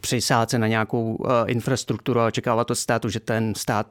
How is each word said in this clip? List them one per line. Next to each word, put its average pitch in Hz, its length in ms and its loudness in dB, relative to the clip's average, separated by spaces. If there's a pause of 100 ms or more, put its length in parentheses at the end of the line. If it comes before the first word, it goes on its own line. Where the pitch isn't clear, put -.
přisát 117 500 0
se 127 80 0
na 110 80 2
nějakou, 110 600 0
eh, 120 260 2
infrastrukturu 120 680 0
a 117 60 4
očekávat 117 440 0
od 123 40 0
státu, 117 340 0
že 107 120 -2
ten 110 340 -2
stát 104 360 0